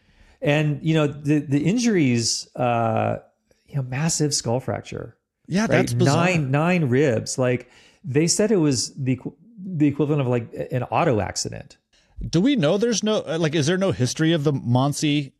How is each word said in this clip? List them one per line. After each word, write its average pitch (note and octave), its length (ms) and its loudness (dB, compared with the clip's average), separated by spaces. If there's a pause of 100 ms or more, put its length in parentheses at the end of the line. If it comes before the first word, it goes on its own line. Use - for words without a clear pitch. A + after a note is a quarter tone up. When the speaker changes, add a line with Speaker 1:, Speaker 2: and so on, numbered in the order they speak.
(420)
Speaker 1:
And, D3+ 400 0
you D#3+ 120 0
know, D#3 120 4
the, D3 340 0
the C#3+ 200 0
injuries, D#3+ 960 0
uh, A2+ 640 0 (500)
you - 80 -10
know, C#3 60 -2
massive C#3+ 520 -2
skull A#2 260 -2
fracture. - 560 -8 (300)
Speaker 2:
Yeah, F3+ 140 -2
Speaker 1:
Right? A3+ 100 -2
Speaker 2:
that's B2+ 220 2
bizarre. C#3 320 4
Speaker 1:
Nine, E3 260 0
nine E3 360 2
ribs. B2 520 0
Like, B2 320 -2 (320)
they D3+ 240 0
said G#3 240 2
it A3+ 60 4
was D3 400 0
the B2+ 200 -2
equ-, - 200 -14 (280)
the E3 220 0
equivalent C#3+ 360 0
of, B2+ 40 0
like, A#2+ 220 0 (240)
an B2+ 120 -2
auto B2+ 360 2
accident. - 560 -8 (440)
Speaker 2:
Do C3+ 200 0
we C#4 160 2
know F3 220 2
there's A3+ 260 -2
no, G#3+ 160 0
uh, D#3+ 180 -6
like, D#3+ 160 0
is D3 140 2
there F3+ 100 0
no F#3+ 140 0
history B2+ 400 0
of E3 100 0
the D3 100 2
Monsi C#3 880 0